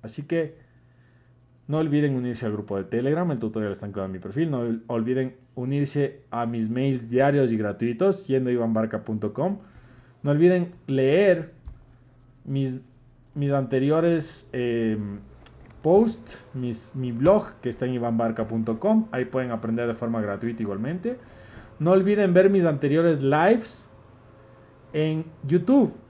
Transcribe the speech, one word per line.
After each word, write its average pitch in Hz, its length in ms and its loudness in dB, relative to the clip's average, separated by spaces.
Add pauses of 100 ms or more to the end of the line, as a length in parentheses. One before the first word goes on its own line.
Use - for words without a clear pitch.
Así 113 220 -12
que 160 320 -4 (1120)
no 147 120 0
olviden 147 360 2
unirse 123 300 -4
al 107 80 -2
grupo 104 240 -4
de 95 80 -4
Telegram, 143 440 0
el 135 100 -2
tutorial 107 340 -4
está 104 120 -10
anclado 98 200 -6
en 95 80 -8
mi 92 60 -10
perfil. 131 300 -4
No 131 120 -2
ol-, 117 260 -4
olviden 127 480 -2 (200)
unirse 139 680 -2 (100)
a 117 140 -4
mis 117 240 -4
mails 123 400 -2
diarios 135 420 4
y 113 60 0
gratuitos 117 680 -2
yendo 131 220 0
a 123 40 2
ivanbarca 113 500 0
punto 107 300 -4
com. 185 240 -4 (680)
No 143 80 0
olviden 175 440 4 (120)
leer 160 640 2 (920)
mis, 135 320 -4 (580)
mis 143 160 -2
anteriores, 143 1000 0
em, 113 680 -2 (640)
posts, 214 720 0
mis, 123 420 -8
mi 127 160 -4
blog 151 500 2
que - 60 -6
está 120 180 -4
en 127 100 -2
ivanbarca 113 520 -2
punto 113 320 -2
com. 220 320 2
Ahí 127 140 -2
pueden 127 260 -4
aprender 113 340 -4
de 117 100 -2
forma 113 260 -4
gratuita 113 420 -6
igualmente. 143 540 -6 (600)
No 160 120 2
olviden 196 420 4
ver 190 160 8
mis 196 160 4
anteriores 151 560 2
lives 160 680 2 (1040)
en 156 320 -2 (180)
YouTube. 175 500 4 (160)